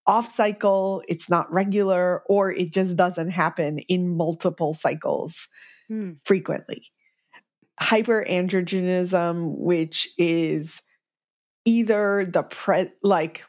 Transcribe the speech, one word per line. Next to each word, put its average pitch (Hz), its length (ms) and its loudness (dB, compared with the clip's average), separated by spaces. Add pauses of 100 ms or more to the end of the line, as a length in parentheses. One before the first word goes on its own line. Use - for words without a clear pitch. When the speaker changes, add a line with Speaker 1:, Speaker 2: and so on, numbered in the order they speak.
Speaker 1:
off 226 260 2
cycle, 196 760 0
it's - 220 -6
not 170 240 2
regular, 190 720 0
or 196 260 4
it 170 220 -4
just 190 220 0
doesn't 175 340 2
happen 160 480 -2 (120)
in 180 280 0
multiple 165 560 -2
cycles 147 720 -4 (400)
Speaker 2:
Hmm. 214 260 -8 (120)
Speaker 1:
frequently. - 680 -2 (880)
Hyperandrogenism, 180 1800 0
which 165 600 -2
is 165 640 0 (840)
either 208 640 2
the 175 160 0
pre-, 180 480 -2 (120)
like, 165 460 0